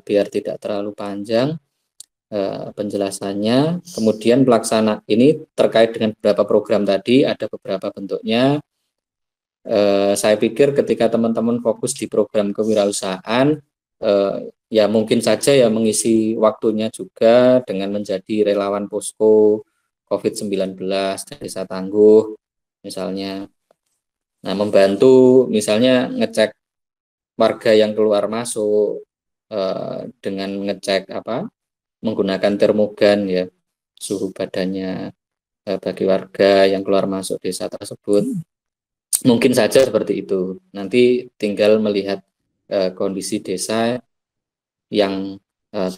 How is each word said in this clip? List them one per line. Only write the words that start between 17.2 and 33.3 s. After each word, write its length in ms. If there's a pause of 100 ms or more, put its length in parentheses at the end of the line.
dengan 300
menjadi 500
relawan 460
posko 760 (460)
covid 260
sembilan 400
belas 540
dari 180
Desa 220
Tangguh, 680 (480)
misalnya. 640 (960)
Nah, 140
membantu 880
misalnya 640
ngecek 460 (840)
warga 380
yang 180
keluar 380
masuk, 720 (480)
eh, 640
dengan 400
ngecek 540
apa, 340 (560)
menggunakan 560
termogan 720